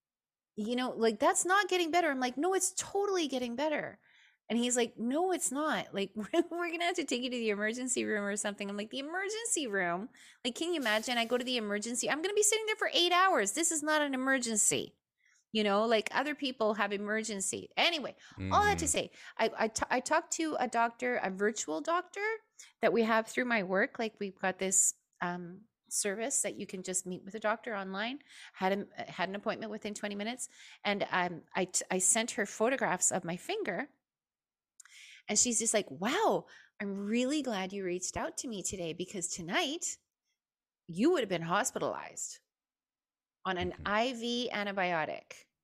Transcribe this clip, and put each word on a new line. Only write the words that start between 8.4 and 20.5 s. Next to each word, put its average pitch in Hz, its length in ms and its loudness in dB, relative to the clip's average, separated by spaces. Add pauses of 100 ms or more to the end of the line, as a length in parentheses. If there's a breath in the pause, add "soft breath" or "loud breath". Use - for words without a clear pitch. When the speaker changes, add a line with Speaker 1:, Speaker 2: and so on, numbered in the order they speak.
Speaker 1:
I'm 202 80 -6
like, 214 140 -6
"The 254 80 -6
emergency 381 680 -2
room? 190 400 0 (360 loud breath)
Like, 254 120 -2
can 339 180 -2
you 320 60 0
imagine? 226 400 2
I 233 60 2
go 240 120 2
to 247 60 -4
the 247 140 0
emergency. 214 520 -2
I'm 294 120 0
gonna 392 120 -2
be 415 100 4
sitting 440 220 4
there 427 120 0
for - 160 0
eight 349 180 4
hours. 349 400 4
This - 200 0
is 302 120 -2
not 302 180 2
an 285 140 0
emergency." 240 800 2 (560 soft breath)
You 220 140 2
know, 208 200 4
like, 226 280 4
other 277 200 2
people 247 420 0
have 208 180 0
emergency. 208 840 -4
Anyway, 294 380 2 (360 loud breath)
all 381 120 6
that 415 160 4
to 311 60 -2
Speaker 2:
Mm-hmm. - 60 2
Speaker 1:
say, - 200 -2 (260 loud breath)
I, 226 200 2
I, 220 120 2
t-, - 200 -6
I 247 120 2
talked 320 320 0
to 311 260 -2